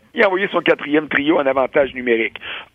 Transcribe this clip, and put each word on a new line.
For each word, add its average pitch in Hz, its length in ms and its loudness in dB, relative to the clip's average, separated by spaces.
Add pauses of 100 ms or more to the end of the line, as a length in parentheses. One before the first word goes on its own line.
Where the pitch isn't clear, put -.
(140)
Il 233 100 2
a 202 40 2
envoyé 190 220 -2
son 170 120 -2
quatrième 151 460 0
trio 151 300 2
en 143 60 0
avantage 135 480 0
numérique. 117 460 -2 (360)